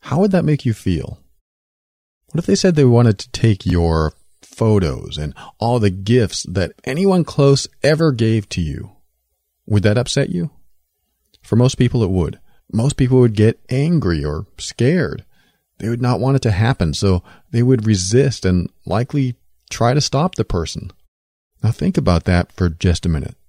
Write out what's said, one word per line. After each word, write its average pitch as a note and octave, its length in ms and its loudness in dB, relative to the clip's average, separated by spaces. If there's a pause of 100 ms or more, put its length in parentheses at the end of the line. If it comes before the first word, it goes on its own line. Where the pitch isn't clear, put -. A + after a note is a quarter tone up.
how D3 200 -4
would G#3 100 2
that F#3 140 2
make D3+ 200 0
you A#2+ 80 0
feel? - 460 -4 (1120)
What D3 80 -6
if E3+ 80 -6
they F#3+ 80 2
said F#3 220 2
they D3 80 6
wanted A#2+ 340 6
to - 120 -18
take - 360 0
your E2 460 2 (300)
photos E2 760 -2
and D2+ 160 -6 (240)
all A#2+ 200 0
the G#2 120 2
gifts G2+ 580 0
that F2+ 240 -4 (120)
anyone F3+ 400 0
close C#3 420 2 (160)
ever D#3 300 2
gave A2+ 380 0
to - 100 -6
you? D#2+ 320 -6 (760)
Would G#2 160 0
that G#2+ 160 2
upset C3+ 320 -4
you? E3+ 200 -6 (920)
For - 140 -2
most B2 200 2
people, B2 260 0
it F#2+ 80 0
would. F#2 280 -2 (340)
Most B2 240 -2
people B2+ 240 2
would A#2+ 140 4
get G#2+ 260 2 (100)
angry B2 540 0
or D2+ 220 -6 (120)
scared. C3+ 680 -2 (540)
They G#2+ 100 -6
would A#2+ 140 -4
not B2 180 0
want C3+ 160 0
it B2+ 60 0
to A#2 80 0
happen, G2 420 0
so F#2 300 0 (280)
they A#2 120 0
would A#2+ 240 2
resist A2 580 0
and F2+ 240 0 (160)
likely B2+ 520 -4 (340)
try A#2+ 240 0
to D3 60 2
stop C#3+ 340 -2
the - 100 -2
person. - 460 -6 (720)
Now A2 80 0
think - 260 -2
about F2 280 0
that F2 280 0
for F2+ 160 -2
just E2 380 -2
a F2 40 -2
minute. D2 260 -6 (120)